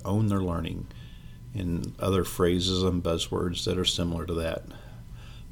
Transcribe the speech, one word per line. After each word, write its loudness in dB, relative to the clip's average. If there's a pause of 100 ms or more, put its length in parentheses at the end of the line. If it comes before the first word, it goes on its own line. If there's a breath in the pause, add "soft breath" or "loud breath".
own 4
their 2
learning, -2 (680 loud breath)
and -2
other 4
phrases 4
and 2
buzzwords 0
that 2
are 2
similar 0
to -2
that, -2 (880 loud breath)